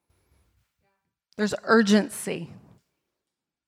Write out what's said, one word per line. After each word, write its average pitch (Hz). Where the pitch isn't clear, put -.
There's 208
urgency. 202